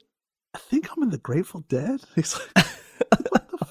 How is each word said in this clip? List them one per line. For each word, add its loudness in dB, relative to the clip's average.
I -12
think -2
I'm -2
in 4
the -2
Grateful -4
Dead." -2
<laughs> -20
He's -2
like, 8
"What 2
the -6